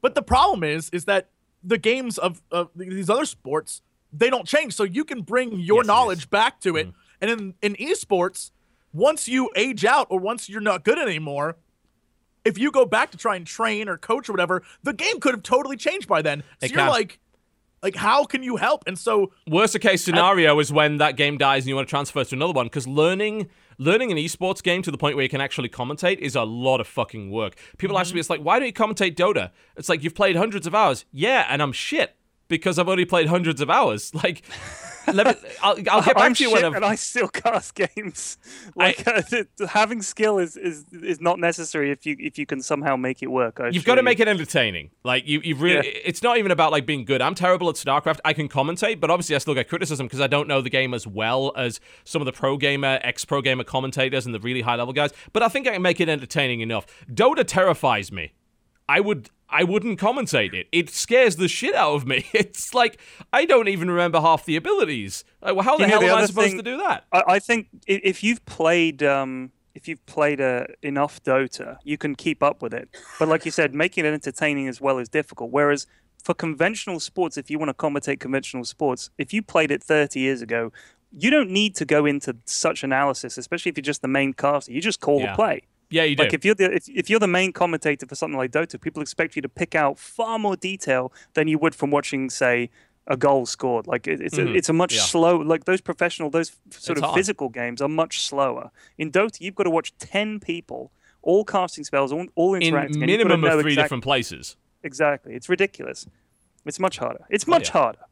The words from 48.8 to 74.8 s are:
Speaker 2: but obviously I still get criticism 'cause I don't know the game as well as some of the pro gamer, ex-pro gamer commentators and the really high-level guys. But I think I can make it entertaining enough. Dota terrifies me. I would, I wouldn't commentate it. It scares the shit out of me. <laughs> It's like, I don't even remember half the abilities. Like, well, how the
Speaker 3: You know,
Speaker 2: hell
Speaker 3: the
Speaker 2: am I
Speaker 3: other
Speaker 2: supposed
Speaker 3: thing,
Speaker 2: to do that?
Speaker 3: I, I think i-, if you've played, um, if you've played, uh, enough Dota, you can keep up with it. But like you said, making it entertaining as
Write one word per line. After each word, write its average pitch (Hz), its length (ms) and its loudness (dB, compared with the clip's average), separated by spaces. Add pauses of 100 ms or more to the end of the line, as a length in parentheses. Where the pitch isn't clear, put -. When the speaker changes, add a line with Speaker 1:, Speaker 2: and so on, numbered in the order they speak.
Speaker 2:
but 151 100 0
obviously 175 260 0
I 139 40 2
still 143 160 -4
get 127 120 -2
criticism 147 400 -4
'cause 131 140 -4
I 139 60 2
don't 147 200 0
know 139 140 0
the 123 80 -4
game 131 240 0
as 117 140 -6
well 117 480 -2
as 123 240 -4 (240)
some - 180 -6
of 143 60 -4
the 127 60 -6
pro 135 240 -2
gamer, 139 460 0
ex-pro 139 380 -4
gamer 131 220 0
commentators 131 640 -2
and 120 80 -6
the 107 40 -6
really 123 220 -4
high-level 120 320 -2
guys. 147 180 0 (220)
But 220 100 2
I 226 40 4
think 269 200 -2
I 233 60 -2
can 185 80 -4
make 175 180 2
it 170 100 2
entertaining 131 520 -2
enough. 113 240 -4 (260)
Dota 247 360 4
terrifies 143 640 2
me. 82 220 -12 (540)
I 151 140 4
would, 202 280 -2 (180)
I 147 180 2
wouldn't 202 340 -2
commentate 190 560 0
it. 92 160 -6
It 165 180 0
scares 240 460 4
the 175 120 0
shit 254 280 -2
out 151 180 2
of 143 140 -2
me. 131 220 0
<laughs> - 40 -20
It's - 400 -2
like, 240 260 2 (320)
I 285 140 4
don't 247 220 6
even 180 240 -2
remember 175 280 2
half 160 260 4
the 151 100 0
abilities. 160 680 -2 (200)
Like, 196 120 -2
well, 190 80 0
how 269 140 4
the 202 60 4
Speaker 3:
You 202 60 4
know, - 20 6
Speaker 2:
hell 214 100 6
Speaker 3:
the 180 60 4
Speaker 2:
am 185 80 6
I - 40 4
Speaker 3:
other 214 80 2
Speaker 2:
supposed 202 220 2
Speaker 3:
thing, 190 80 -6
Speaker 2:
to 220 60 -10
do 240 140 -6
that? 359 340 -2
Speaker 3:
I, 180 160 4
I 190 120 4
think 226 280 -2 (200)
i-, 196 160 0
if 190 200 -2
you've 226 240 0
played, 160 560 2
um, 131 480 0 (240)
if - 120 -18
you've 160 200 -12
played, 147 340 0
uh, 127 240 0 (160)
enough 143 400 -2
Dota, - 640 -2
you 147 160 -6
can 147 160 -2
keep - 260 -4
up 143 220 0
with 113 100 -8
it. 120 160 -10 (300)
But 156 80 2
like 156 180 2
you 160 60 -6
said, 147 240 0
making 165 300 -2
it 151 80 0
entertaining 143 540 -2
as 123 140 -10